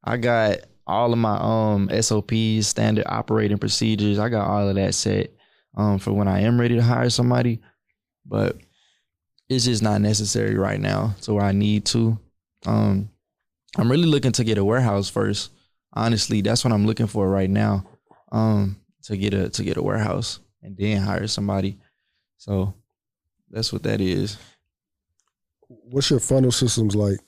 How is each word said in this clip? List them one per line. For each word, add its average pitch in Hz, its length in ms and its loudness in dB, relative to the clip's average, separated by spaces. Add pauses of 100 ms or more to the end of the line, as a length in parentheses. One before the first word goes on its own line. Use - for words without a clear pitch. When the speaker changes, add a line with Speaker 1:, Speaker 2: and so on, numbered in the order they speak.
Speaker 1:
I 113 120 -2
got 113 420 2 (280)
all 120 260 0
of 120 60 2
my, 110 200 2
um, 107 520 0
S 110 220 0
O 107 100 0
Ps, 110 460 0
standard 110 380 0
operating 107 520 0
procedures. 104 600 0
I 107 120 0
got 104 180 0
all 101 200 0
of 98 80 0
that 95 180 0
set, 98 360 -2 (440)
um, 101 240 0
for 98 140 -2
when 101 160 2
I 95 120 2
am 117 200 2
ready 120 160 2
to 120 60 4
hire 120 280 2
somebody. 123 500 0 (640)
But 104 320 -2 (920)
it's 127 160 0
just 117 180 0
not 104 180 2
necessary 107 560 0
right 101 240 -2
now 101 420 -2
to 107 120 -2
where 101 100 2
I 98 80 2
need 104 340 2
to. 113 320 0 (480)
Um, 104 440 0 (680)
I'm 117 140 2
really 165 180 2
looking 135 240 2
to 120 120 0
get 110 140 0
a 98 60 2
warehouse 104 460 2
first. 104 400 -4 (440)
Honestly, 113 480 0
that's 110 220 0
what 123 80 2
I'm 104 140 2
looking 110 200 0
for 101 240 -2
right 95 200 0
now, 104 340 0 (480)
um, 107 440 0 (280)
to 104 120 -6
get 98 180 -2
a, 95 160 0
to 107 120 -6
get 95 160 -2
a - 40 -2
warehouse 104 580 -4 (220)
and 101 140 -18
then 101 260 -2
hire 101 260 -2
somebody. 98 500 -4 (580)
So 98 380 -4 (760)
that's - 220 -6
what 101 120 -6
that 107 160 0
is. 98 360 -2 (1300)
Speaker 2:
What's 127 420 -4
your 135 100 4
funnel 131 320 4
systems 110 440 0
like? 101 320 2